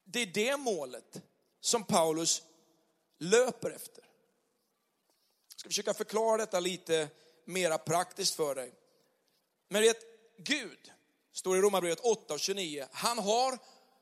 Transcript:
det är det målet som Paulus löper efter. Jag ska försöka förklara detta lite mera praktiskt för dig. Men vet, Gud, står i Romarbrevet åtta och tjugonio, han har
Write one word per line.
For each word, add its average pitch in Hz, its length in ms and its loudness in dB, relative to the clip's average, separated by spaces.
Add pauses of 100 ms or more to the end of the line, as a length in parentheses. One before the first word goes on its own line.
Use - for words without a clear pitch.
det 220 160 -4
är 233 60 -2
det 214 300 -2
målet 156 680 -6 (380)
som 226 240 0
Paulus 160 580 2 (760)
löper 202 520 2
efter. - 340 -16 (1500)
Jag - 80 -20
ska - 80 -18
försöka 196 260 -2
förklara 220 420 0
detta 208 240 -2
lite 165 480 -2 (360)
mera 170 340 0
praktiskt 175 560 -2
för 147 200 -2
dig. 131 200 -12 (960)
Men 208 140 2
vet, 226 220 4 (340)
Gud, 202 540 -6 (400)
står 185 260 0
i - 20 4
Romarbrevet 185 400 2
åtta 220 340 0
och - 60 -6
tjugonio, 165 520 -4
han 233 260 -2
har 240 400 0 (440)